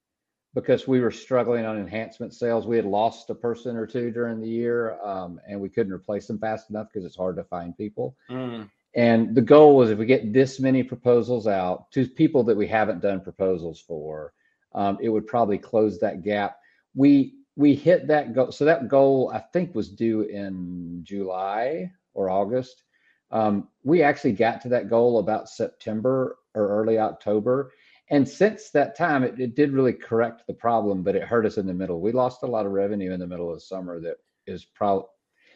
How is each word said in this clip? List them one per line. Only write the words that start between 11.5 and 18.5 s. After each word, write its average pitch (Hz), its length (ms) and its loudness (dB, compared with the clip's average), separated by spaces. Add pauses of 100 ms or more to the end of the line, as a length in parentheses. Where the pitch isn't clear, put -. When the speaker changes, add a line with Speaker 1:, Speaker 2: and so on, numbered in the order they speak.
Speaker 1:
to 131 160 0
people 139 360 2
that 110 120 2
we 104 120 0
haven't 107 340 0
done 98 180 0
proposals 90 600 -4
for, 76 500 -12 (420)
um, 101 280 -2
it 113 80 -2
would 107 180 -2
probably 107 300 0
close 107 420 0
that 90 240 -4
gap. 104 340 -2 (360)
We, 139 420 4 (220)
we 143 180 6
hit 170 320 2
that 147 260 0
goal. 127 200 0